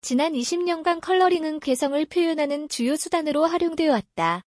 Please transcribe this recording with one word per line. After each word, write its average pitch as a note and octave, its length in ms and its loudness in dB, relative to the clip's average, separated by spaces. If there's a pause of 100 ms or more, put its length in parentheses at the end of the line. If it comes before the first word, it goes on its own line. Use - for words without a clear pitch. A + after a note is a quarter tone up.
지난 D4 340 0
이십 C4+ 260 -2
년간 E4+ 380 0
컬러링은 E4+ 600 2
개성을 C#4 440 0
표현하는 D4+ 640 0
주요 C4 300 -2
수단으로 D4+ 480 0
활용되어 E4 480 2
왔다. F3 580 -2